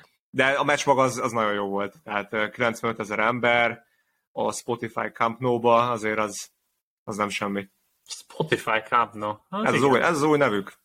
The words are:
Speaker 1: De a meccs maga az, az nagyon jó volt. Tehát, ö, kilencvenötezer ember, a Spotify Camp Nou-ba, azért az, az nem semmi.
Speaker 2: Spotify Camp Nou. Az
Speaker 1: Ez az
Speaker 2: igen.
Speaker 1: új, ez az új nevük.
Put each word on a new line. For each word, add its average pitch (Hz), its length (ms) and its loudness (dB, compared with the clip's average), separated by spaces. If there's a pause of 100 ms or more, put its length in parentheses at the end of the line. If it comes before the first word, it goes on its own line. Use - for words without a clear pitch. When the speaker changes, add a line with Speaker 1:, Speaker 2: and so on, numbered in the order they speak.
(300)
Speaker 1:
De 131 140 2
a 139 200 2
meccs 143 220 0
maga 135 160 4
az, 123 160 0
az 120 140 -2
nagyon 107 220 0
jó 101 140 -2
volt. 98 260 -4 (100)
Tehát, 101 280 -6
ö, 107 180 -2
kilencvenötezer 110 680 -4
ember, 117 640 2 (480)
a 110 200 -2
Spotify 117 600 -6
Camp 113 260 -2
Nou-ba, 120 520 4
azért 107 280 -2
az, 104 320 -4 (540)
az 107 120 -8
nem 104 120 0
semmi. 98 400 -4 (400)
Speaker 2:
Spotify - 760 -2
Camp 117 300 0
Nou. 104 200 -6 (140)
Az 208 160 -6
Speaker 1:
Ez 135 80 0
az 151 60 2
Speaker 2:
igen. 135 120 4
Speaker 1:
új, 120 100 4
ez 160 160 2
az 139 60 -2
új 151 160 4
nevük. 104 340 0 (120)